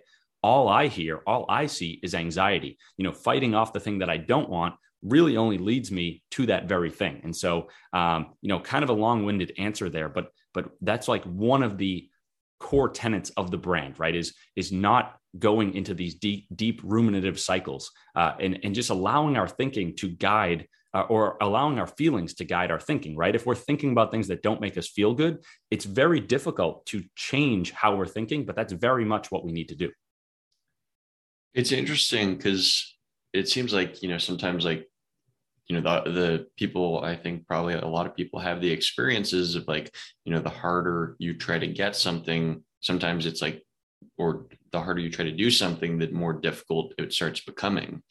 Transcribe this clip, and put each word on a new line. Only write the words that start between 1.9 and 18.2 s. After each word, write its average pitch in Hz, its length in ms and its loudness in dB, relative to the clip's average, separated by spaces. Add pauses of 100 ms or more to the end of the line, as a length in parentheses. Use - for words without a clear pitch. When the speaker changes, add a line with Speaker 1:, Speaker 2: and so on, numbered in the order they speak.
Speaker 1:
is 87 100 -6
anxiety." 87 640 0 (200)
You 95 80 -2
know, 85 80 -2
fighting 123 420 2
off 110 160 2
the - 80 -4
thing 101 200 -4
that 90 100 0
I 80 80 0
don't 123 320 0
want 87 260 -2 (280)
really 135 340 4
only 110 200 4
leads 107 320 0
me 87 320 -2 (100)
to 127 160 0
that 92 200 2
very 87 240 2
thing. 80 320 -4
And 82 100 -6
so, 85 360 0 (240)
um, 85 480 0
you 104 80 -4
know, 92 100 2
kind 143 240 -2
of 135 60 0
a 123 40 4
long-winded 104 640 2
answer 104 320 -4
there, 78 200 -4
but, 87 220 -6 (240)
but - 160 -6 (100)
that's, 113 260 -2
like, 113 160 0
one 110 380 2
of 104 160 -2
the 92 320 -2 (500)
core 135 300 2
tenets 110 480 -2
of 92 140 -2
the 92 80 -2
brand, 73 400 -2
right? 82 160 0
Is, 85 180 -4 (220)
is 90 160 -4
not 101 480 4 (180)
going 104 380 4
into 95 180 -4
these 87 220 -6
deep, 101 400 -2
deep 113 280 -2
ruminative 98 560 2
cycles, 90 520 -2 (240)
uh, 82 240 2